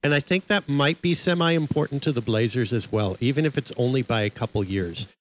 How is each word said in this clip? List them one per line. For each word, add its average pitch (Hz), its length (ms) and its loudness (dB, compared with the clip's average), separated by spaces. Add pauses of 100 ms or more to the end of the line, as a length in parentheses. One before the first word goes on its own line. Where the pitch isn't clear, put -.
And 147 120 2
I 143 60 4
think 180 260 -2
that 202 220 0
might 143 340 2
be 175 120 2
semi-important 165 880 0
to 156 80 0
the 120 100 -2
Blazers 110 500 0
as 113 180 -2
well, 104 300 0
even 135 240 0
if 147 140 0
it's - 180 -6
only 127 260 0
by 113 200 0
a 104 80 0
couple 110 340 -2
years. 92 420 -4 (140)